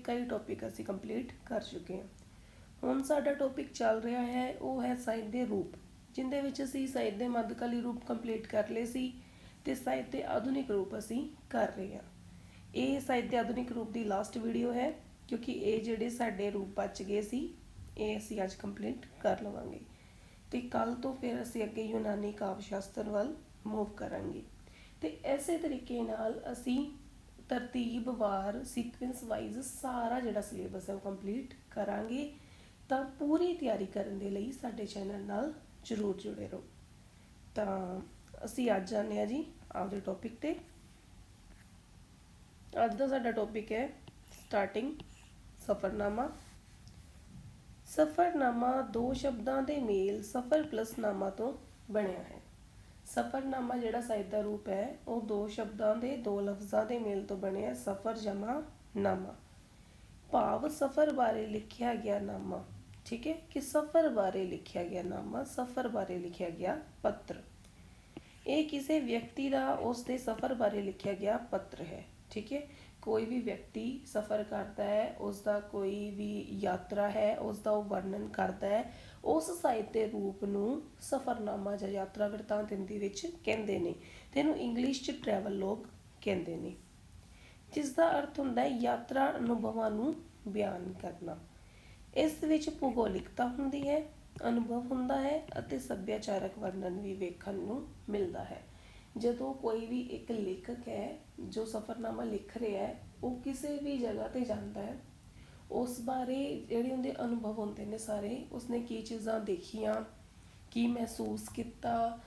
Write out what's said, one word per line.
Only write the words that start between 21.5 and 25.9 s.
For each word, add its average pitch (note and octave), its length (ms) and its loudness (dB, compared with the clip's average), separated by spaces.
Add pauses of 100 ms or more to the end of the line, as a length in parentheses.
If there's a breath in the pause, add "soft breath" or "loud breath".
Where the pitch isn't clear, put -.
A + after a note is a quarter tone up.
ਅੱਗੇ G#3+ 180 -4
ਯੂਨਾਨੀ G#3+ 500 0
ਕਾਵਿ G3 300 -4
ਸ਼ਾਸਤਰ G#3 460 -4
ਵੱਲ G#3+ 260 2 (320)
ਮੂਵ G#3+ 300 0
ਕਰਾਂਗੇ। - 460 -4 (580 loud breath)
ਤੇ D#4 80 -2 (260)
ਇਸੇ E4 240 2
ਤਰੀਕੇ B3+ 440 -2